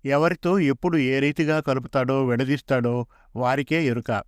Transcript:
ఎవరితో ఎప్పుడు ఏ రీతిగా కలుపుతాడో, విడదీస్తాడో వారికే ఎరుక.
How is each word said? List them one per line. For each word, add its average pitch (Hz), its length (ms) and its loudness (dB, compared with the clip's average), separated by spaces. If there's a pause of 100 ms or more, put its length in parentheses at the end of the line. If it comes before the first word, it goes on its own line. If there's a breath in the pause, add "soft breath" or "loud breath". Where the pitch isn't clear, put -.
ఎవరితో 170 540 2
ఎప్పుడు 165 380 0
ఏ 135 220 2
రీతిగా 151 420 0
కలుపుతాడో, 135 640 -2
విడదీస్తాడో 123 800 0 (300 soft breath)
వారికే 139 500 0
ఎరుక. 117 420 -2